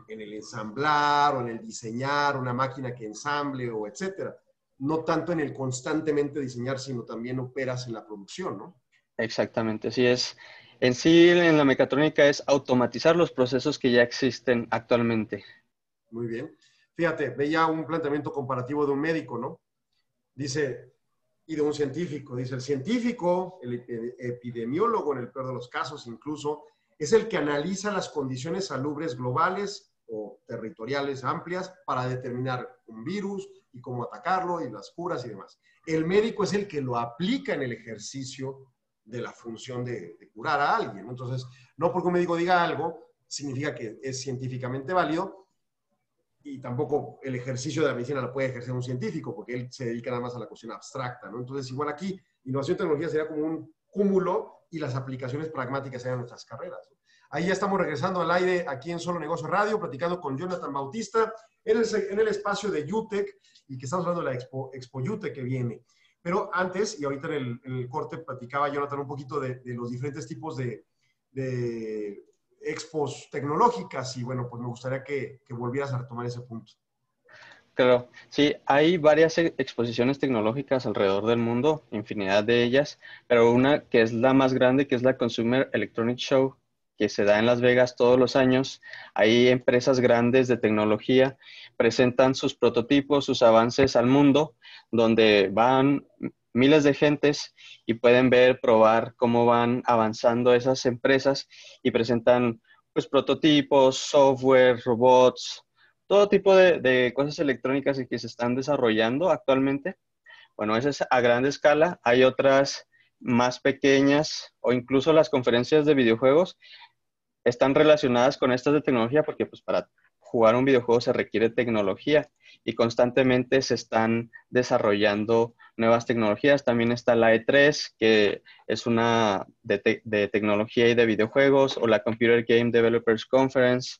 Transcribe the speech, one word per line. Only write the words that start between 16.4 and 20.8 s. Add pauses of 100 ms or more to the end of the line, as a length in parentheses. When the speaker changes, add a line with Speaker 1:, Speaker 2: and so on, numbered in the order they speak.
Speaker 1:
Fíjate,
veía
un
planteamiento
comparativo
de
un
médico,
¿no? (720)
Dice, (520)